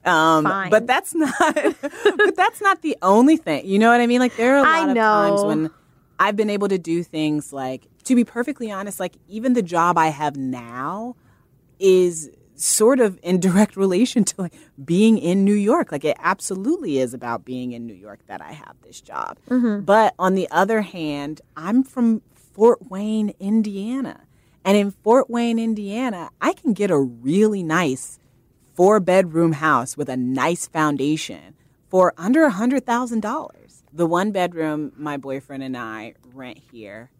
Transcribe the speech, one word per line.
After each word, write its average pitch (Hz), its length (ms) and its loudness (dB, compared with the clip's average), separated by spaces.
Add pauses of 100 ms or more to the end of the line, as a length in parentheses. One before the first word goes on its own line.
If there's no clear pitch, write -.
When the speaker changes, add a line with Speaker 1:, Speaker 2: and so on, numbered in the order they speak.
Speaker 1:
Um, 160 400 4
Speaker 2:
Fine. 190 240 -2
Speaker 1:
but 220 180 4
that's 302 280 -2
not, 311 220 0
<laughs> 320 160 2
but 359 800 0
that's 403 260 0
not 392 200 0
the 302 200 -4
only 233 360 6
thing. 156 280 -4
You 196 140 2
know 226 100 6
what 240 120 6
I 240 60 2
mean? 240 120 2
Like, 247 180 0
there 247 200 2
are 277 60 4
a 285 40 4
Speaker 2:
I 320 180 4
Speaker 1:
lot 285 40 0
of 254 80 0
times 208 440 2
Speaker 2:
know. 202 60 0
Speaker 1:
when 156 220 -2 (500)
I've 208 160 2
been 214 140 0
able 208 200 -2
to 196 80 0
do 165 260 -4
things 151 500 -4
like, 131 340 -8 (180)
to 254 100 2
be 240 100 4
perfectly 240 460 -8
honest, 196 280 -10
like, 180 160 -6 (140)
even 226 240 -2
the 240 80 2
job 170 360 2
I 160 120 4
have 147 260 -4
now 131 800 -8 (640)
is 180 500 2 (260)
sort 254 440 2
of 208 240 2
in 180 160 0
direct 190 380 2
relation 196 480 2
to, - 160 -8
like, 175 120 -8 (300)
being 202 340 4
in 185 280 0
New 202 80 4
York. 214 400 0
Like, 147 100 -6
it 151 160 0
absolutely 190 800 -4
is 123 140 -2
about 117 320 -8
being 127 260 -10
in 117 160 -14
New 110 80 -16
York 101 320 -20
that 95 140 -14
I 76 100 -18
have - 320 -20
this - 160 -20
job. - 380 -12 (120)
Speaker 2:
Mm-hmm. 233 360 0
Speaker 1:
But 208 340 4
on 185 160 2
the 185 160 -2
other 202 300 0
hand, 151 580 -8 (160)
I'm 196 260 0
from 233 400 0 (140)
Fort - 560 2
Wayne, 214 480 -4
Indiana. 208 800 -4 (460)
And 196 120 4
in 202 140 0
Fort 233 380 2
Wayne, 233 300 -2
Indiana, 214 680 -6 (120)
I 320 100 0
can 262 220 -2
get 196 180 0
a 151 80 4
really 151 640 0
nice 156 560 -2 (560)
four-bedroom 180 800 4
house 143 420 0
with 143 140 -6
a 127 80 -6
nice 131 500 -2
foundation 143 880 -4 (360)
for 185 280 4
under 254 260 2
a 294 60 4
hundred 247 360 -2
thousand 240 340 -2
dollars. - 640 -10 (100)
The 165 140 0
one 180 240 0
bedroom 160 640 -4
my 147 200 -8
boyfriend 135 440 -10
and 131 160 -8
I 110 380 -12 (180)
rent 127 240 -18 (140)
here 110 480 -18